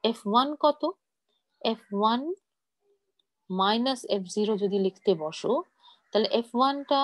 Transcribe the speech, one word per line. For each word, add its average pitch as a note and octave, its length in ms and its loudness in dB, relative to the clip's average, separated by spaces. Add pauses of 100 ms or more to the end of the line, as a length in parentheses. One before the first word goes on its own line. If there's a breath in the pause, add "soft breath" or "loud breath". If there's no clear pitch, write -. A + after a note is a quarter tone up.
(100)
এফ A3+ 100 -8 (100)
ওয়ান B3 180 2 (160)
কত? D4 180 2 (880)
এফ A3 100 -8 (160)
ওয়ান A3+ 220 2 (1400)
মাইনাস A#3 400 2 (160)
এফ F#3+ 80 -4 (100)
জিরো G#3+ 180 0 (100)
যদি G3+ 240 0
লিখতে F#3+ 260 0 (100)
বসো, D#3 300 -4 (580 soft breath)
তাহলে A3 180 2 (120)
এফ A#3 80 -10 (100)
ওয়ানটা C#4 460 0